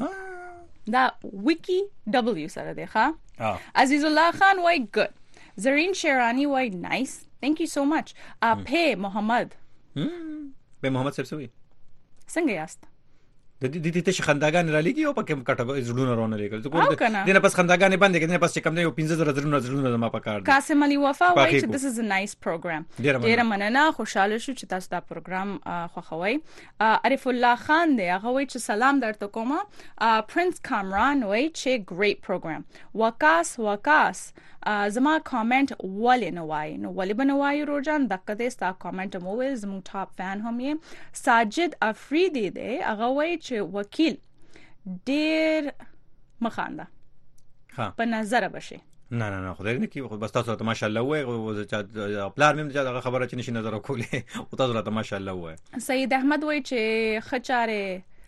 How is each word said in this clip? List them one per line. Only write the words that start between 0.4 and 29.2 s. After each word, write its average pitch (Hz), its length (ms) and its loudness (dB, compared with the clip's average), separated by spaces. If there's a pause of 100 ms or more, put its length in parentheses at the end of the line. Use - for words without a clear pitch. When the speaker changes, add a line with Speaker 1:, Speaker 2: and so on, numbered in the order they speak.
Speaker 2:
دا 254 180 4 (140)
ویکی 320 580 0 (260)
ډبلیو 214 400 0
سره 160 240 -8
دی، 156 140 -10
ښه؟ 247 280 2 (260)
Speaker 1:
آه. 107 200 -2 (140)
Speaker 2:
عزیز 277 300 4
الله 311 260 6
خان 392 280 6
وای، 339 380 2
ګډ. 214 120 2 (480)
زرین 285 360 2
شیرانی 269 540 2
وای، 262 220 0
نایس. 180 520 -6 (240)
Thank 302 140 2
you 330 80 -2
so 285 260 -2
much. 294 200 -2 (300)
آه، 226 120 4
Speaker 1:
هم. 208 100 -4
Speaker 2:
پی 302 300 2
محمد. 208 600 0 (420)
Speaker 1:
هم. 311 580 -6 (260)
پی 135 80 -2
محمد 131 240 0
صاحب 135 160 -8
څه - 40 -14
وایي؟ 143 180 -10 (840)
Speaker 2:
څنګه 311 160 0
یاست؟ 165 340 -6 (800)
Speaker 1:
د - 20 0
دې، 143 140 -2
د 156 80 -2
دې 170 160 0
تشې 180 200 0
خنداګانې 156 480 4
را 151 100 4
لېږي 269 260 2
او 285 60 0
پکې 208 220 -2 (100)
کټه-، 131 440 0
زړونه 123 300 0
رانه 110 180 0
لېږل. 104 260 -6
ته 135 80 -6
ګوره، 311 160 4
Speaker 2:
او 554 60 4
Speaker 1:
دې، - 60 0
Speaker 2:
کنه. 220 260 0
Speaker 1:
دې 170 40 0
نه 190 100 8
پس 185 180 4
خنداګانې 180 400 6
بندې 185 220 6
کړه، 160 80 2
دې 165 40 0
نه 175 80 2
پس 170 200 0
چې - 40 -2
کوم 160 120 0
دی، 170 60 0
یو 165 100 2
پنځه 156 300 0
زره 151 120 2
زړونه، 143 260 2
زړونه 131 300 0
زما 117 200 2
په 113 100 -4
کار 107 220 -4
دي. 165 120 2
Speaker 2:
قاسم 285 300 4
علي 285 140 2
وفا 285 360 4
وایي 330 280 6
Speaker 1:
پاخې - 40 2
Speaker 2:
چې - 20 -2
Speaker 1:
کو. 220 60 -2
Speaker 2:
this 269 120 -2
is 240 140 -4
a 233 80 -2
nice 196 280 -2 (120)
program. 160 560 -6
Speaker 1:
ډېره 135 140 4
مننه. 220 180 4
Speaker 2:
ډېره 240 80 4
مننه، 226 500 4
خوشحاله 214 460 0
شو 233 140 -6
چې - 160 -12
تاسو 185 220 -6
دا 175 100 -4
پروګرام، 185 480 -6 (180)
آه، 175 200 -4
خوښوئ. 175 520 -2 (420)
آه، 214 240 6
عارف 262 240 2
الله 240 280 4
خان 311 400 4
دی، 185 140 2
هغه 196 180 0
وایي 269 180 2
چې - 100 -8
سلام 247 440 2
درته 214 260 -2